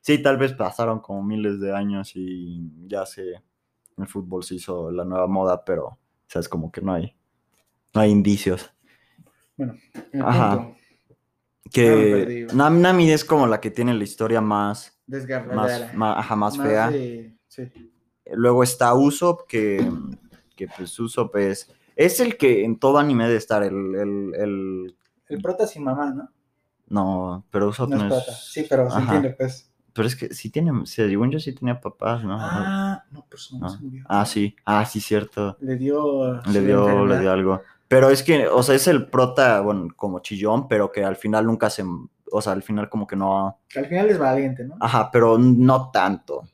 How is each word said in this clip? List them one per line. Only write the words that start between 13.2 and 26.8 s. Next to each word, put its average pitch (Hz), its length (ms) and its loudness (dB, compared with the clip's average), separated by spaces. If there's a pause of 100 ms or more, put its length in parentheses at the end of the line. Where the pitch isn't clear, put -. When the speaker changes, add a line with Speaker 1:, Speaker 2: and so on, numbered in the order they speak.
Speaker 1:
como 151 220 4
la 107 120 2
que 107 120 -6
tiene 120 220 -2
la 107 100 -2
historia 110 380 -2
más, 104 640 -2
Speaker 2:
Desgarradora. 131 500 -8
Speaker 1:
más, 120 400 -2
ma-, 107 240 0
ajá, 107 160 -4
más 104 220 -2
Speaker 2:
Más 95 100 -2
Speaker 1:
fea. 107 240 2
Speaker 2:
de... 120 440 -8 (120)
Sí. 127 220 -16 (640)
Speaker 1:
Luego 120 300 4
está 123 300 2
Usopp, 143 540 2
que, 104 420 0 (680)
que, 95 120 -10
pues, - 320 -14
Usopp 117 380 -4
es, 98 340 -2 (240)
es 175 240 4
el 240 180 0
que 120 260 4
en 113 160 -2
todo 139 200 4
anime 135 260 2
debe 117 120 2
estar, 107 260 0
el, 95 320 -4
el, 101 400 -4
el 95 600 -6 (300)
Speaker 2:
El 101 140 -8
prota 185 260 -2
sin 151 160 -12
mamá, 143 300 -4
¿no? 135 160 -12 (600)